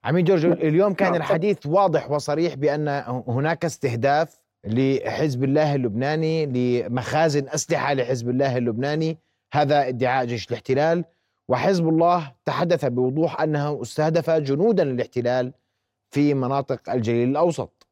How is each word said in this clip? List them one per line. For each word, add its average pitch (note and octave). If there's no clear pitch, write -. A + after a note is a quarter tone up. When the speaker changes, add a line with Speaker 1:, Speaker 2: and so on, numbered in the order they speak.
Speaker 1:
عميد E3
جورج، D#3+
Speaker 2:
نعم. F3
Speaker 1:
اليوم E3+
كان F#3
Speaker 2:
نعم، E3+
Speaker 1:
الحديث F#3+
واضح E3
وصريح D3+
بأن D3
هناك D3
استهداف C#3
لحزب B2+
الله C#3+
اللبناني، D3
لمخازن B2
أسلحة D3
لحزب B2
الله C3
اللبناني. C#3+
هذا C#3+
ادعاء B2+
جيش A#2+
الاحتلال، D3+
وحزب E3
الله E3
تحدث D#3+
بوضوح C3
أنه D3
استهدف D#3+
جنودا D#3+
للاحتلال B2
في D3
مناطق C3+
الجليل A#2+
الأوسط. D3